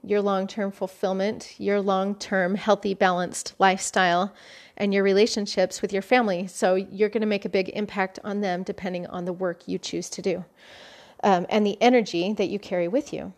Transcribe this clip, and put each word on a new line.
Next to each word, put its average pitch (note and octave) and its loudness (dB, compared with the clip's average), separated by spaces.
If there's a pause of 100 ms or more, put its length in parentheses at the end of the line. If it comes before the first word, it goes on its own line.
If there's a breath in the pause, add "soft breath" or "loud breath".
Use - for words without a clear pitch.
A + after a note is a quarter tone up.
your G3+ 0
long-term G3 -2
fulfillment, F#3+ -4
your G3+ 0
long-term F#3+ 0
healthy, G3+ 0
balanced F3+ 0
lifestyle, F#3 2 (440 loud breath)
and G3+ 0
your G3 4
relationships G3+ 2
with G3 -4
your G3 -2
family. G3+ 2
So F#3 0
you're G3 0
gonna G#3+ -2
make G3+ 0
a G3+ -6
big F#3 0
impact F#3+ -4
on G#3 -6
them F3+ -2
depending F#3 -8
on F3+ -8
the F3+ -4
work F3 -6
you F#3 -4
choose - -8
to - -12
do, F3+ -2 (800 loud breath)
um, F3+ 4
and G#3+ 2
the - -2
energy G#3+ 4
that G3 -2
you G3 -4
carry F3+ -4
with C4 -2
you. - -10